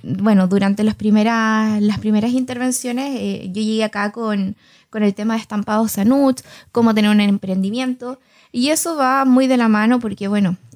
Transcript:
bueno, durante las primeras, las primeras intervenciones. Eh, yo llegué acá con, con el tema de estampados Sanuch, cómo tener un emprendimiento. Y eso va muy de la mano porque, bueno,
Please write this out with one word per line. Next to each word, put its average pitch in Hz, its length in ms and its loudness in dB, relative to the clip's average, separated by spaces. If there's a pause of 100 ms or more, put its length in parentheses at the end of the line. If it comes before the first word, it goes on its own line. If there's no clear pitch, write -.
bueno, 190 440 2
durante 196 380 0
las 214 100 0
primeras, 220 880 0
las 208 180 0
primeras 214 320 0
intervenciones. 254 760 -4 (100)
Eh, 202 280 -6
yo 190 140 -6
llegué 220 240 -2
acá 208 260 -4
con, 208 460 -4 (320)
con 220 120 -6
el 202 140 2
tema 220 200 -4
de 220 40 -4
estampados 214 540 -2
Sanuch, 262 480 2 (320)
cómo 226 200 4
tener 214 160 2
un 208 120 4
emprendimiento. 208 1000 -2 (320)
Y 247 180 0
eso 320 280 -2
va 269 260 2
muy 262 240 4
de 254 100 2
la 233 120 2
mano 220 320 2
porque, 202 260 -6
bueno, 196 300 0 (180)